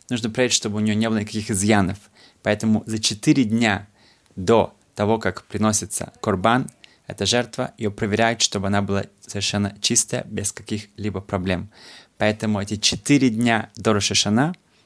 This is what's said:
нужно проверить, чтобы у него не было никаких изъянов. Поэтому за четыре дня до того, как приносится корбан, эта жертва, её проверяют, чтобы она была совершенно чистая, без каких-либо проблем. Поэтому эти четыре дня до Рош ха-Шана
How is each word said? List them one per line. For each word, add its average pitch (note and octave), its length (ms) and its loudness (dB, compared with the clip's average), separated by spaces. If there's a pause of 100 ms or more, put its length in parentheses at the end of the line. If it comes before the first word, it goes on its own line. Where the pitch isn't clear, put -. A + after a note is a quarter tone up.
(100)
нужно A#2+ 180 -2
проверить, A#2+ 260 0
чтобы G#2 220 -2
у G#2+ 40 -2
него G#2+ 180 2
не A2+ 100 2
было A2 100 0
никаких G#2 320 -6
изъянов. G2+ 480 2 (440)
Поэтому G#2+ 440 0
за A2 120 -6
четыре B2 460 2
дня G#2+ 420 0 (480)
до G2 420 2 (180)
того, G#2 240 0
как G2 260 -4
приносится - 760 -4
корбан, A2 480 2 (380)
эта G#2 180 -6
жертва, A#2+ 540 -2
её G#2+ 140 -2
проверяют, A2+ 500 0
чтобы G2+ 240 -2
она G2+ 160 2
была G2 220 -2 (160)
совершенно G2+ 600 -4
чистая, - 440 -2
без G2+ 280 -6
каких-либо G2+ 680 -8
проблем. F#2 500 -2 (480)
Поэтому G#2+ 420 0
эти G2+ 160 -6
четыре B2+ 540 2
дня A2+ 460 2
до A2 160 2
Рош G2+ 160 2
ха-Шана A2+ 440 2 (340)